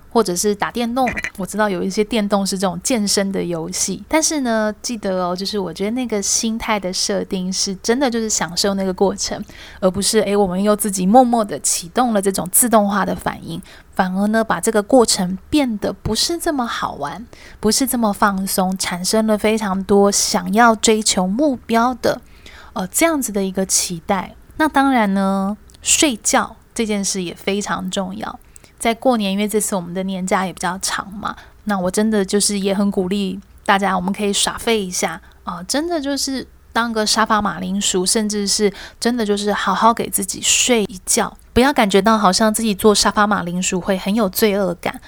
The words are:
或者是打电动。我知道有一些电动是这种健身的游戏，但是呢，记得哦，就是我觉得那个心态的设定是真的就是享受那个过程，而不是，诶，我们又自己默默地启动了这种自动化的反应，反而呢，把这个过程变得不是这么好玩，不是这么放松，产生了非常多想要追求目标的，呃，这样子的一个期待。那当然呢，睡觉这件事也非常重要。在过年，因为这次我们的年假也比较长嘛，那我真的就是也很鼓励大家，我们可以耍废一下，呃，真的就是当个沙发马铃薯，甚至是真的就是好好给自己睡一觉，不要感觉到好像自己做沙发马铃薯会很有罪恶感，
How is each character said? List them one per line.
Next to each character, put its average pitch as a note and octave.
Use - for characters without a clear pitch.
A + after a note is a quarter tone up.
或 A3+
者 F3+
是 G#3
打 E3
电 A#3
动。 B3+
我 F#3+
知 G3
道 G#3+
有 F3
一 F#3+
些 G#3+
电 G#3
动 G3
是 F#3+
这 F#3+
种 F3
健 G#3+
身 G3
的 F#3
游 E3+
戏， F#3+
但 D#4
是 D#4
呢， A3
记 A#3+
得 F#3+
哦， F3+
就 F#3+
是 G#3
我 F3+
觉 F#3+
得 G#3+
那 B3+
个 G#3+
心 A3
态 A3
的 F#3
设 F#3
定 F#3
是 F#3+
真 A3+
的 C4+
就 A#3
是 A3
享 F3
受 G3+
那 G3
个 F#3+
过 F#3+
程， -
而 F#3
不 F#3
是， G#3+
诶， G3+
我 G3+
们 F3+
又 G#3
自 G#3
己 F#3
默 A#3+
默 A#3
地 D#3+
启 -
动 A#3+
了 G3+
这 G3
种 F3+
自 -
动 G#3+
化 G3
的 F#3
反 -
应， E3
反 F#3
而 G3
呢， A3
把 E3+
这 A3+
个 G#3
过 B3
程 F#3+
变 B3+
得 -
不 G3+
是 E4+
这 E4
么 B3
好 -
玩， E3
不 G#3+
是 C4
这 B3
么 A3
放 G3
松， F#3+
产 F3+
生 A3
了 A3
非 G#3+
常 G3
多 G3+
想 F#3
要 A3+
追 A3
求 F#3+
目 B3
标 A#3
的， -
呃， F#3+
这 -
样 D#4+
子 A#3
的 G3
一 F#3+
个 F#3+
期 -
待。 F#3+
那 D#4
当 C#4
然 G#3+
呢， G3
睡 -
觉 -
这 A#3
件 G3+
事 F#3+
也 E3
非 G3+
常 F#3
重 F#3+
要。 -
在 A3+
过 B3
年， G3+
因 F#3+
为 G#3
这 G#3
次 G#3
我 -
们 E3+
的 F#3+
年 F#3+
假 F#3+
也 F3
比 D#3+
较 F3+
长 -
嘛， -
那 G3+
我 F3+
真 G#3+
的 G3+
就 G#3
是 G3+
也 G3
很 G3+
鼓 F#3
励 F#3+
大 G3
家， F#3+
我 F#3
们 F#3
可 G#3
以 G3+
耍 -
废 A3
一 F3+
下， F3
呃， F3
真 C#4+
的 E4+
就 C#4
是 C4+
当 A#3
个 A3
沙 G#3+
发 A3
马 F3+
铃 F#3
薯， F#3+
甚 G#3+
至 G#3
是 G3
真 A#3+
的 A3+
就 G3+
是 G3+
好 G3
好 A3+
给 G3+
自 G3
己 -
睡 -
一 F#3
觉， -
不 A3+
要 C4+
感 A#3
觉 F#3+
到 A3
好 G#3
像 G#3+
自 A3
己 A3
做 G#3
沙 G3+
发 G#3
马 G3
铃 F3
薯 F#3
会 F#3+
很 F#3+
有 A3
罪 G3+
恶 F3+
感， -